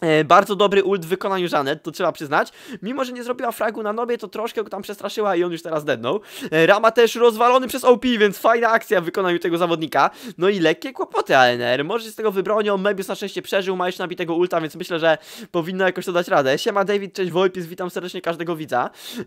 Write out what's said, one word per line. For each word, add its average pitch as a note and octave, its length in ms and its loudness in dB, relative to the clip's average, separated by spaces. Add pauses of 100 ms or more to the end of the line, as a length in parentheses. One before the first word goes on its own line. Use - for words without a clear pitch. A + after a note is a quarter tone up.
E, D#3 220 4
bardzo F#3+ 320 6
dobry G3 280 4
ult F#3 220 0
w D#3 40 -12
wykonaniu F#3+ 420 -2
Janet, D3 320 0
to E3 80 -10
trzeba E3+ 200 -2
przyznać. D#3+ 400 -2 (300)
Mimo C4 240 -4
że B3 80 -10
nie B3 100 -10
zrobiła B3 280 -4
fragu A3 320 -4
na G#3 100 -2
Nobie, A#3+ 240 -2
to A3 100 -12
troszkę A3 360 -6
go G#3+ 60 -10
tam G3 120 -8
przestraszyła G3+ 540 -4
i E3+ 80 -2
on F3 80 -2
już E3 100 -8
teraz D#3 240 -4
dednął. C3+ 360 -2 (300)
E, D#3+ 140 4
Rama A3 260 6
też A3+ 240 4
rozwalony A#3+ 520 4
przez B3+ 160 -6
O B3 140 6
P, B3+ 100 -4 (100)
więc G3+ 200 2
fajna A#3 320 2
akcja A3 320 2
w E3 40 -6
wykonaniu F3 340 0
tego E3+ 180 -2
zawodnika. E3 520 0 (280)
No F3+ 120 2
i G#3 100 0
lekkie E3+ 340 0
kłopoty D#4+ 440 0
A B2+ 80 8
N A#2+ 160 2
R. B2+ 240 0
Może A3+ 200 -4
się A3 60 -14
z - 40 -18
tego A3 160 -2
wybronią, G3+ 460 0
Mebius F#3+ 300 -2
na F#3+ 80 -6
szczęście F#3+ 260 -8
przeżył, F#3+ 340 -2
ma F3+ 120 -2
jeszcze F#3 160 -6
nabitego F3 320 -4
ulta, F3 260 0
więc D#3+ 140 -8
myślę, E3 240 -6
że D#3 180 4 (340)
powinno F#3 340 -2
jakoś F#3 200 -2
to G3 60 -6
dać F3 160 0
radę. D3 300 2
Siema G3+ 280 -2
David, G3 280 -4
cześć F#3 180 -4
Wojpis, F#3 340 0
witam F3+ 240 -8
serdecznie F3+ 320 -10
każdego E3+ 340 -6
widza. C#3+ 340 -2 (380)